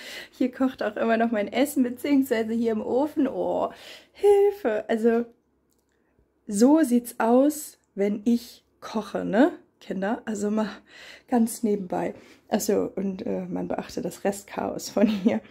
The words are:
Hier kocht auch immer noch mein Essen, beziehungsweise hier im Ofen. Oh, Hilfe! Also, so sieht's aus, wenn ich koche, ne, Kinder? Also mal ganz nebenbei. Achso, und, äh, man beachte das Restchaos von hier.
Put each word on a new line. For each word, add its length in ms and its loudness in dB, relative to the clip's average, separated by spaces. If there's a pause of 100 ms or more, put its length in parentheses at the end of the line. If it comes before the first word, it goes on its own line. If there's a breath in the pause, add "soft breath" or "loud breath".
(320 loud breath)
Hier 200 -2
kocht 300 -4
auch 140 -4
immer 220 0
noch 140 2
mein 200 -2
Essen, 320 0
beziehungsweise 680 0
hier 180 0
im 100 -2
Ofen. 460 0
Oh, 420 -2 (440 loud breath)
Hilfe! 760 4
Also, 380 2 (1200)
so 340 6
sieht's 380 0
aus, 580 2 (180)
wenn 280 -2
ich 400 -2 (160)
koche, 460 -8
ne, 260 4 (300)
Kinder? 440 -4
Also 240 -4
mal 200 0 (580 loud breath)
ganz 360 0
nebenbei. 500 -2 (360 loud breath)
Achso, 460 0
und, 300 -6
äh, 200 -6
man 220 -6
beachte 340 -6
das 220 -10
Restchaos 640 -6
von 180 4
hier. 420 -2